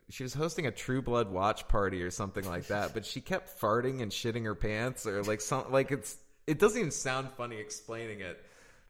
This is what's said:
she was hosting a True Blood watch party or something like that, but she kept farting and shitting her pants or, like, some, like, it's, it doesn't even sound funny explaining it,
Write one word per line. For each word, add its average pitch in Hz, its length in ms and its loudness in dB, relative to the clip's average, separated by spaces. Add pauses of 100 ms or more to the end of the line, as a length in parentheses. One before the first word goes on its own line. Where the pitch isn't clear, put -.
(100)
she - 120 -8
was 127 120 -6
hosting 151 320 0
a 117 40 0
True 131 300 0
Blood 120 300 2
watch 98 360 2
party 95 360 4
or 90 80 -2
something 98 340 -4
like 90 220 -4
that, 101 260 0
but 107 140 -6
she - 160 -8
kept - 360 -4
farting 120 440 2
and 101 100 -4
shitting 117 320 -2
her 107 100 0
pants 110 520 -2
or, 101 160 0
like, 107 180 2
some, 131 320 -2
like, 135 180 6
it's, - 280 -4 (280)
it 151 120 2
doesn't 220 200 6
even 165 120 0
sound 131 380 -2 (100)
funny 120 180 -8
explaining 110 640 -8
it, 90 240 -10 (460)